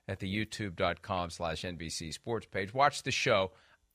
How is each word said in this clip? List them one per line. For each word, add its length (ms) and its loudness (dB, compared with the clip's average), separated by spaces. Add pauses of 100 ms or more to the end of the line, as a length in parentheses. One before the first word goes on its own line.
at 100 -4
the 80 -6 (200)
youtube 280 -6
dot 280 0
com 280 -2
slash 340 -4
N 120 -6
B 120 -8
C 220 -6
Sports 360 -4
page. 280 -4
Watch 300 4
the 80 -2
show. 400 4 (420)